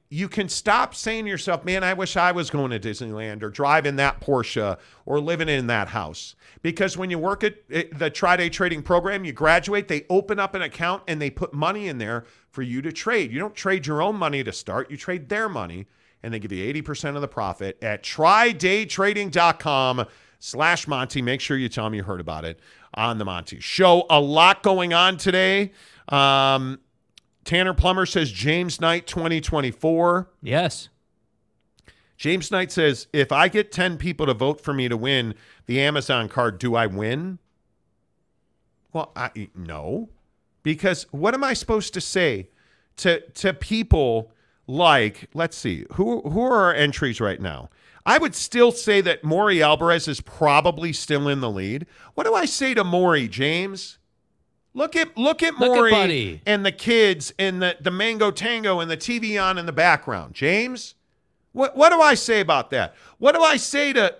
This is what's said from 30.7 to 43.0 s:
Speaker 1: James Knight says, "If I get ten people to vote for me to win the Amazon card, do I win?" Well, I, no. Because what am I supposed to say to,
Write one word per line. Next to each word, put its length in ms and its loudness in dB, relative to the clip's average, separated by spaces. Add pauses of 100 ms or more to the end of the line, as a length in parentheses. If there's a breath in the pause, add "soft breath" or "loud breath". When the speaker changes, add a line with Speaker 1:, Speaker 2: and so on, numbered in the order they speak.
Speaker 1:
James 320 -2
Knight 200 -2
says, 420 2
"If 200 2
I 160 4
get 240 -2
ten 240 -2
people 300 -4
to 80 2
vote 260 0
for 140 -4
me 140 0
to 100 -2
win 360 0 (300 soft breath)
the 160 0
Amazon 480 0
card, 300 -2
do 160 -2
I 120 2
win?" 520 -4 (1500)
Well, 240 -8
I, 380 -10
no. 560 -10 (520)
Because 480 -2
what 220 0
am 100 -2
I 120 0
supposed 400 -2
to 80 -6
say 480 -2 (460)
to, 240 0